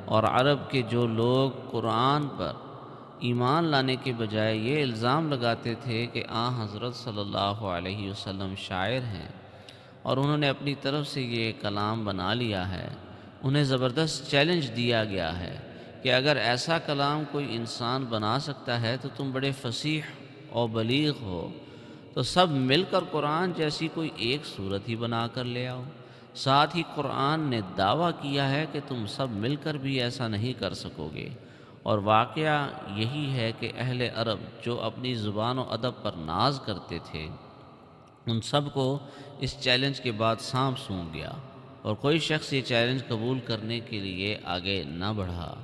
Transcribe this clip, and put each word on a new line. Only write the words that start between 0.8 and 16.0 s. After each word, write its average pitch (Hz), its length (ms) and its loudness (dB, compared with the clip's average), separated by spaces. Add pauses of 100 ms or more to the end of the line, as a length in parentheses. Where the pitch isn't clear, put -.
جو 120 160 4
لوگ 123 440 4 (200)
قرآن 117 560 2 (120)
پر 85 140 -2 (680)
ایمان 123 440 4
لانے 135 380 4
کے 131 140 -2
بجائے 110 400 2
یہ 127 260 2
الزام 127 460 2
لگاتے 117 540 0
تھے 120 300 0
کہ 120 100 -2 (180)
آن 123 200 0
حضرت 107 340 -4
صلی 107 260 -6
اللہ 101 480 0
علیہ 92 420 -2
وسلم 98 480 -6
شاعر 107 560 -2
ہیں، 80 140 -10 (760)
اور 123 140 2
انہوں 147 220 4
نے 147 100 4
اپنی 139 340 0
طرف 143 260 0
سے 143 140 -4
یہ 117 380 0
کلام 104 440 0
بنا 95 300 0
لیا 104 360 0
ہے، 87 180 -6 (540)
انہیں 143 220 4
زبردست 131 680 0
چیلنج 147 460 4
دیا 120 280 4
گیا 90 340 -2
ہے 87 180 -6 (460)